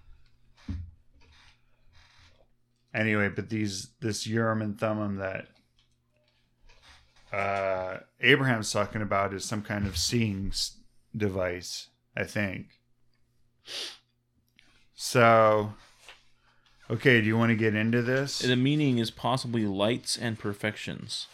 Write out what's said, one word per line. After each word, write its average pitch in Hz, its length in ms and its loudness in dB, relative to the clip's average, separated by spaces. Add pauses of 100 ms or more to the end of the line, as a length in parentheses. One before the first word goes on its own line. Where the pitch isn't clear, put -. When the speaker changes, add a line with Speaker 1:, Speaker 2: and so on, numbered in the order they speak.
(3000)
Speaker 1:
anyway, 107 340 2
but 92 200 -6
these, 104 400 -4 (120)
this 110 260 -4
Urim 110 340 0
and 104 180 -6
Thummim 107 380 -2
that, 95 320 -6 (1800)
uh, 95 680 -2 (200)
Abraham's 127 500 4
talking 104 320 -2
about 98 300 0
is 95 120 -8
some 104 180 -6
kind 101 240 -4
of 90 100 -4
seeing 101 520 -2
s-, - 280 -6 (400)
device, 92 720 -4 (280)
I 104 80 0
think. 101 560 -6 (2250)
So, 110 760 6 (1200)
okay, 117 300 4
do 104 60 2
you 110 120 2
wanna 117 180 4
get 110 180 2
into 113 280 0
this? 135 380 -2
Speaker 2:
The 123 160 2
meaning 139 420 2
is 113 120 0
possibly 120 560 -2
lights 104 500 0
and 117 220 -4
perfections. - 960 -8